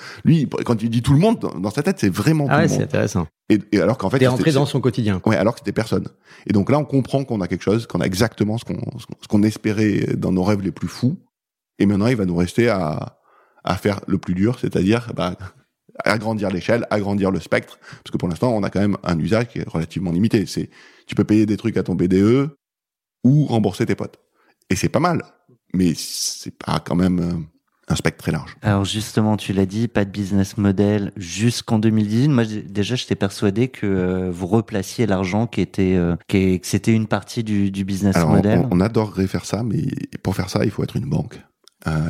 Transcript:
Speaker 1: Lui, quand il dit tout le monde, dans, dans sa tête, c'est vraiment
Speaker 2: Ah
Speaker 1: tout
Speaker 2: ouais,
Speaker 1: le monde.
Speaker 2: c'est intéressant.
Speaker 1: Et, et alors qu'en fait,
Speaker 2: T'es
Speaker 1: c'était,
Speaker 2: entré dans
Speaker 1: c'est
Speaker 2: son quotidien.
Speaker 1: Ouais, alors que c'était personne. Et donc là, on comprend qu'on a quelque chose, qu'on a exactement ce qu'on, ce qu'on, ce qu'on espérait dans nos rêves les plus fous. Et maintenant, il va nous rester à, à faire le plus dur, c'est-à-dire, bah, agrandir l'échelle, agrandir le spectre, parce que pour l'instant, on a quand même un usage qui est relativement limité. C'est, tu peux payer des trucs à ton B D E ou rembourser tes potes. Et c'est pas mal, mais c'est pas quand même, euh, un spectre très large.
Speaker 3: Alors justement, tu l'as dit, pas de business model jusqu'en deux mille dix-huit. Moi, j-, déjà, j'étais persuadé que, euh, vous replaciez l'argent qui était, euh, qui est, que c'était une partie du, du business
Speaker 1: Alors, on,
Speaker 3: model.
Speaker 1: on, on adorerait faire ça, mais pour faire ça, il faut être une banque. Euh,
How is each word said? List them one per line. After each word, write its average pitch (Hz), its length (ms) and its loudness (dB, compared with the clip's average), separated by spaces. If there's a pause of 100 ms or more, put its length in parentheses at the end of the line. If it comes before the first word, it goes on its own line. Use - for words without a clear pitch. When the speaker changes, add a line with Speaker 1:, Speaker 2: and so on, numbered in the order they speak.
(240)
Speaker 1:
Lui, 156 220 4 (200)
quand 113 160 2
il 117 80 -2
dit 120 100 2
tout 139 140 2
le 135 40 6
monde, 226 200 4
dans, - 200 -8
dans 98 120 -2
sa 143 120 -4
tête, 190 160 -2
c'est 101 120 2
vraiment 143 400 2
Speaker 2:
Ah 143 60 4
Speaker 1:
tout - 0 -
Speaker 2:
ouais, 156 80 4
Speaker 1:
le 156 40 2
monde. 101 100 0
Speaker 2:
c'est 101 60 0
intéressant. 104 420 -2 (220)
Speaker 1:
Et, 104 100 6 (140)
et 101 80 4
alors 85 160 2
qu'en - 140 -2
fait, 135 80 0
Speaker 2:
T'es 131 80 6
Speaker 1:
c'était, 123 80 4
Speaker 2:
entré 156 180 2
dans 139 140 2
Speaker 1:
c'est - 60 -8
Speaker 2:
son 139 100 0
quotidien. 107 420 0
Speaker 1:
Ouais, 110 120 4
alors 101 180 2
que - 60 -16
c'était 101 120 -6
personne. - 360 -2 (380)
Et - 60 0
donc 101 180 2
là, 139 80 4
on 151 60 0
comprend 139 400 0
qu'on 113 160 -4
a 87 80 -2
quelque 90 160 -6
chose, 113 220 2
qu'on - 160 -4
a - 20 0
exactement 104 540 0
ce - 80 -12
qu'on, - 320 -8
ce - 80 -18
qu'on, - 160 -16
ce - 60 -20
qu'on 104 140 2
espérait 107 720 0
dans 92 160 -2
nos 92 120 0
rêves 101 160 2
les 95 120 -4
plus - 160 -8
fous. 135 280 -2 (640)
Et 101 80 4
maintenant, 101 220 2
il 127 80 2
va 101 100 -2
nous 87 100 -2
rester 90 320 2
à, 90 500 -2 (460)
à 90 120 -2
faire 98 320 -2
le 92 100 0
plus 90 160 -4
dur, 101 240 0
c'est-à-dire, 107 580 0
bah, 90 220 -4 (640)
agrandir 104 460 0
l'échelle, 104 400 0
agrandir 101 400 0
le 90 100 -2
spectre, - 400 -4
parce - 320 -20
que - 40 -6
pour - 120 -2
l'instant, 117 260 0
on 104 80 -2
a 98 80 -2
quand 90 100 0
même 101 220 2
un 85 160 0
usage 110 300 0
qui - 100 -10
est 82 100 -8
relativement 82 440 -4
limité. 98 340 2
C'est, - 240 -6 (360)
tu - 80 -10
peux 101 100 2
payer 107 200 4
des 104 120 0
trucs 107 200 -2
à 95 60 0
ton 92 120 -2
B 90 100 0
D 92 180 4
E 135 340 2 (680)
ou 139 200 6
rembourser 107 400 0
tes 101 120 -2
potes. - 220 -10 (520)
Et 92 60 2
c'est - 120 0
pas - 120 2
mal, 165 220 0 (520)
mais 90 200 2
c'est - 600 -10
pas - 240 -2
quand - 140 -6
même, 90 240 2
euh, 85 140 -4 (560)
un - 80 0
spectre - 260 -4
très - 100 -4
large. - 300 -8
Speaker 3:
Alors 101 220 2
justement, 107 520 0
tu - 160 -6
l'as 95 140 2
dit, 107 220 -2
pas 101 180 0
de 101 40 -10
business 95 460 -2
model 101 600 2
jusqu'en 104 640 -2
deux 110 120 4
mille 110 160 2
dix-huit. 117 220 2
Moi, 123 160 4
j-, 107 180 -8
déjà, 101 320 -2
j'étais - 220 -2
persuadé 104 520 0
que, - 160 -10
euh, 92 460 0
vous 87 160 -4
replaciez 110 600 -2
l'argent 98 400 0
qui - 140 -4
était, 92 360 0
euh, 87 200 2 (120)
qui - 80 0
est, 92 240 2
que - 60 -14
c'était 113 280 0
une 110 140 0
partie 110 360 -6
du, 101 260 0
du 98 140 -4
business 95 320 0
Speaker 1:
Alors, 82 140 4
on, 80 60 4
Speaker 3:
model. 95 240 4 (100)
Speaker 1:
on, 90 60 2
on 90 40 4
adorerait 104 460 0
faire 87 180 -4
ça, 104 200 -4
mais 90 180 -2 (400)
pour 92 120 -2
faire - 140 -6
ça, 107 160 0
il 110 60 0
faut - 140 -4
être - 120 -8
une 135 140 -4
banque. - 280 -4 (500)
Euh, 78 220 0